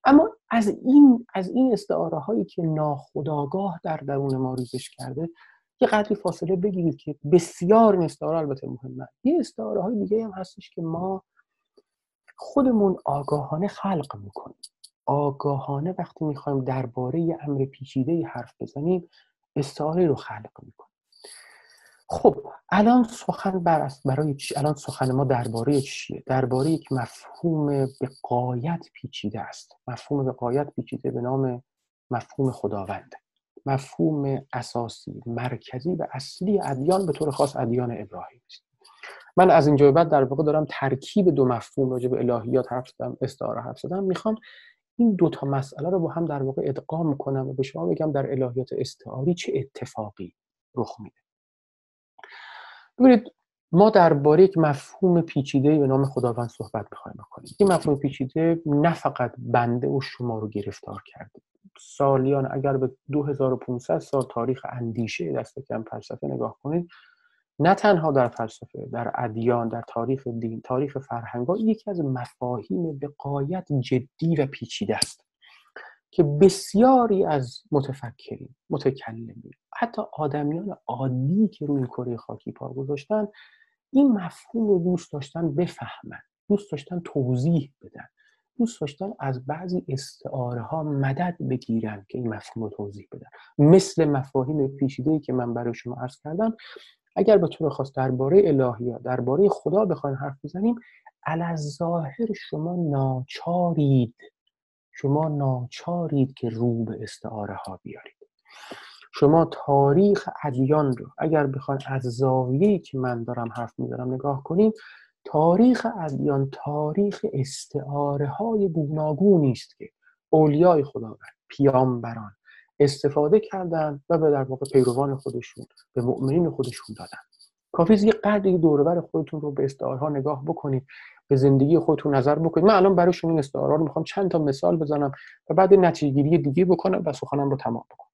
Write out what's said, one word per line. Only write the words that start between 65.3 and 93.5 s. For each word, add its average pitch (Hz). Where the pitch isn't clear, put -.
دست 123
کم 117
فلسفه -
نگاه 123
کنید، 170
نه 180
تنها 170
در 131
فلسفه، -
در 117
ادیان، 117
در 113
تاریخ 123
دین، 113
تاریخ 135
فرهنگ‌ها، 123
یکی 220
از 180
مفاهیم 135
به 143
غایت 143
جدی 135
و 143
پیچیده 110
است -
که 175
بسیاری 196
از 135
متفکرین، 135
متکلمین، 117
حتی 233
آدمیان 151
عادی 135
که -
روی 143
این 127
کرهٔ 120
خاکی 110
پا 127
گذاشتن، 143
این 269
مفهوم 214
رو 190
دوست 175
داشتن 151
بفهمن، -
دوست 202
داشتن 170
توضیح 131
بدن، -
دوست 233
داشتن 190
از 131
بعضی 180
استعاره‌ها 131
مدد 143
بگیرن 110
که 123
این 117
مفهوم 110
رو 104
توضیح 101
بدن. -